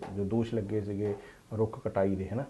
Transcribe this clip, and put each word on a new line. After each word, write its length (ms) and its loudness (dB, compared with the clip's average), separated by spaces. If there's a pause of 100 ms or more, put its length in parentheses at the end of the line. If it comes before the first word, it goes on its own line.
(160)
ਜੋ 80 0
ਦੋਸ਼ 300 2
ਲੱਗੇ 260 0
ਸੀਗੇ, 340 0 (420)
ਰੁੱਖ 280 0
ਕਟਾਈ 320 4
ਦੇ, 120 -2
ਹਨਾ? 220 -2